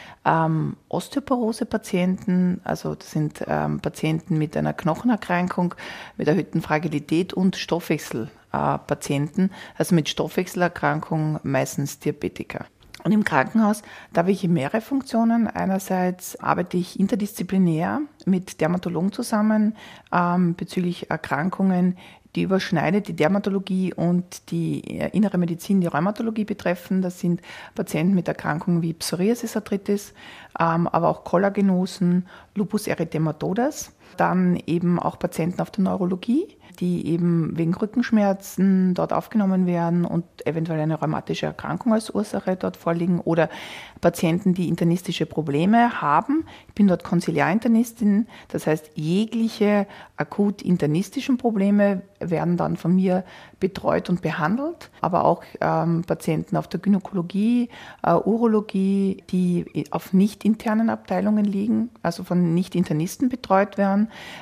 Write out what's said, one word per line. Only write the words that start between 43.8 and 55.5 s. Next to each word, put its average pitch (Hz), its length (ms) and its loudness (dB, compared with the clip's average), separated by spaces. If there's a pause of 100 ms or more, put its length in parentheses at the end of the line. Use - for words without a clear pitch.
Patienten, 175 520 2
die 175 140 0
internistische 170 580 0
Probleme 170 760 2
haben. 175 440 2 (220)
Ich - 60 -20
bin 202 140 6
dort 180 160 2
Konsiliarinternistin, 202 1200 2 (220)
das - 180 -4
heißt, 160 280 0
jegliche 208 920 0 (300)
akut 202 440 -2
internistischen 180 760 0
Probleme 202 640 2 (180)
werden 170 380 0
dann 165 200 -2
von 175 180 2
mir 185 280 2 (360)
betreut 180 500 -2
und 175 120 0
behandelt, 190 680 -4 (120)
aber 170 220 2
auch, 170 200 2 (180)